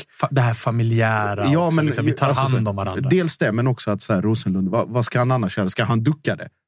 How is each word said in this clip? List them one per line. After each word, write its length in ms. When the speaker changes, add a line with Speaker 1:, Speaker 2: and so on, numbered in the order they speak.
Speaker 1:
Fa-, 100
det 100
här 120
familjära 1000
Speaker 2:
Ja, 140
Speaker 1:
också, 100
Speaker 2:
men 100
Speaker 1:
liksom, 200
vi 60
tar 160
Speaker 2:
alltså, 140
Speaker 1:
hand 240
Speaker 2:
så 40
Speaker 1:
om 60
varandra. 340
Speaker 2:
dels 280
det, 140
men 160
också 240
att 100
så 120
här, 80
Rosenlund, 480
vad, 200
vad 160
ska 140
han 120
annars 260
göra? 120
Ska 140
han 200
ducka 320
det? 140